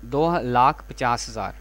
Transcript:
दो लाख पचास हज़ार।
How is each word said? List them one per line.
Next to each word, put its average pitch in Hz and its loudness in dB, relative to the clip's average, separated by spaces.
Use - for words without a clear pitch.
दो 151 0
लाख 123 2
पचास 120 -4
हज़ार। 110 -8